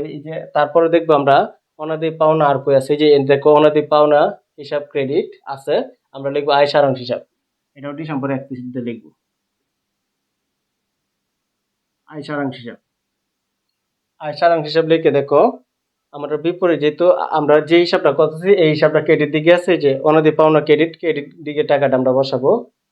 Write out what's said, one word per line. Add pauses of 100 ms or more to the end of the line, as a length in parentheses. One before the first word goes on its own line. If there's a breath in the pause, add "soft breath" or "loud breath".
(140)
এই
যে (220)
তারপরে
দেখবো
আমরা (460)
অনাদি (120)
পাওনা
আর
কই
আছে।
এই
যে (260)
দেখো (100)
অনাদি (100)
পাওনা (400)
হিসাব (100)
ক্রেডিট (260)
আছে, (420)
আমরা
লিখবো
আয়
সারাংশ
হিসাব। (560)
এটাও
ডিসেম্বর
একত্রিশ (140)
দিয়ে
লিখবো (3000)
আয়
সারাংশ
হিসাব। (1400)
আয়
সারাংশ
হিসাব
লিখে
দেখো (760)
আমরা (100)
বিপরীত
যেহেতু (320)
আমরা (160)
যে
হিসাবটা
করতেছি (140)
এই
হিসাবটা
ক্রেডিট
দিকে
আছে, (120)
যে (180)
অনাদি
পাওনা
ক্রেডিট,
ক্রেডিট (200)
দিকে (100)
টাকাটা
আমরা
বসাবো (420)